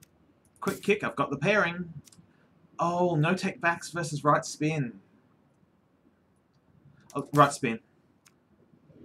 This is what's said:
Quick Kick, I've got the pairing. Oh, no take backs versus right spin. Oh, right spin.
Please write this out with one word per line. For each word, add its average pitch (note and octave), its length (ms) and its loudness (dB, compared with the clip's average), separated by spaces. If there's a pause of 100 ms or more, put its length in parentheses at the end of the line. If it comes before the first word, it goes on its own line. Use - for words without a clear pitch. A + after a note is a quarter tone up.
(600)
Quick F#3+ 220 -4
Kick, G3+ 220 2
I've A2 100 -6
got - 160 -2
the C3+ 80 -4
pairing. F3 540 0 (880)
Oh, F3 340 2
no D#3 200 4
take F#3 260 -4
backs E3+ 300 -2
versus D3+ 340 -4
right C#3+ 200 4
spin. D3+ 560 -4 (2250)
Oh, C#3+ 180 -8
right C#3+ 200 6
spin. A2+ 260 -4 (1300)